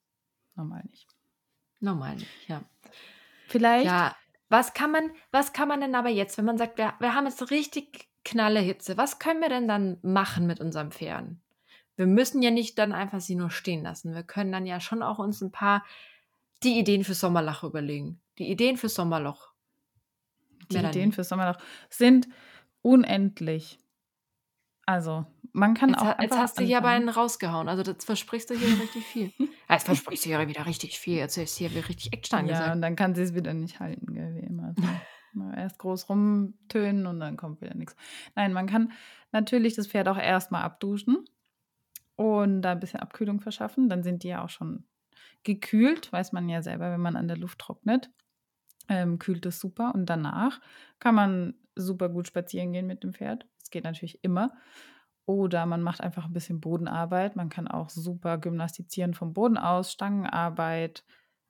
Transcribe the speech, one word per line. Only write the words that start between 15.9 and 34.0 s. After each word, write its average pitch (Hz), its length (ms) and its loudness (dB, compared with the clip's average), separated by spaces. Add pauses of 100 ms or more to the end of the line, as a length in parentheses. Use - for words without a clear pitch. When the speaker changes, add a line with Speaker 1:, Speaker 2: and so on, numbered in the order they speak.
Speaker 2:
die 240 160 4
Ideen 202 260 4
für 190 80 -4
Sommerloch 170 500 0
überlegen. 147 600 -6 (160)
Die - 120 -4
Ideen 240 280 2
für 233 100 -2
Sommerloch. 165 640 -4 (1160)
Speaker 1:
Die 185 60 -2
Speaker 2:
Melanie. 165 200 0
Speaker 1:
Ideen 196 160 4
für 185 120 -2
Sommerloch 185 340 0 (320)
sind 247 380 8 (520)
unendlich. 196 1000 4 (1040)
Also, 160 400 -2 (260)
man 208 220 6
kann 269 160 6
Speaker 2:
Jetzt - 80 6
Speaker 1:
auch - 60 4
Speaker 2:
ha-, - 60 4 (100)
jetzt - 0 - (120)
Speaker 1:
einfach 254 60 4
Speaker 2:
hast 240 200 2
du 254 60 2
hier 247 140 6
aber 240 100 4
Speaker 1:
anfangen. 240 200 4
Speaker 2:
einen 226 80 -2
rausgehauen. 165 520 0
Also, 185 140 0
das 185 220 -6
versprichst 226 460 -4
du 247 40 -4
hier 226 260 4
richtig 220 240 -6
viel. 202 340 -4
Speaker 1:
<laughs> - 300 -2
Speaker 2:
Jetzt 160 160 6
versprichst - 400 -2
du 160 60 -2
hier 156 180 0
wieder 151 180 -6
richtig 170 320 -6
viel. 175 200 -2
Jetzt 156 180 -4
ist 165 200 -6
hier 170 140 -4
wieder 165 180 -4
richtig - 240 -8
Action - 220 -6
Speaker 1:
Ja, - 60 4
Speaker 2:
angesagt. 165 340 0
Speaker 1:
und 170 80 -2
dann 165 140 -2
kann 185 180 2
sie 180 80 0
es 180 120 -2
wieder 160 200 -4
nicht 160 240 -6
halten, - 340 -8